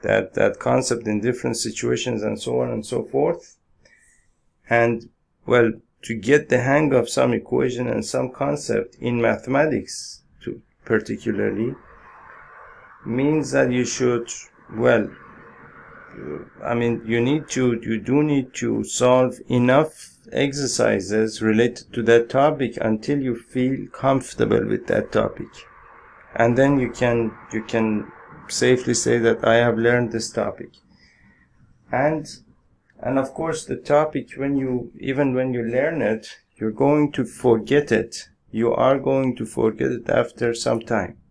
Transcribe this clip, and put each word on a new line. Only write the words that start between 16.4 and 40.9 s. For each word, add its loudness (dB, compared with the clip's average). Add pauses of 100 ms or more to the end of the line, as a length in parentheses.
I -4
mean, 0
you 0
need 0
to, 0
you -4
do 0
need 0
to -2
solve 2 (120)
enough 2 (160)
exercises 0
related 0
to -4
that 6
topic 0
until 0
you -2
feel -4
comfortable 0
with -4
that 0
topic. -2 (880)
And 4
then 4
you -2
can, 0 (220)
you -4
can -2 (380)
safely 2
say 2
that 2
I 6
have 4
learned 2
this -6
topic. -6 (1200)
And, 0 (720)
and -2
of -2
course, -4
the -6
topic, 0
when -2
you, -2
even 0
when -2
you -2
learn -2
it, -2 (300)
you're -4
going 2
to -2
forget 2
it. -2 (240)
You 0
are 4
going 0
to -6
forget 0
it -6
after 0
some -2
time. -4 (100)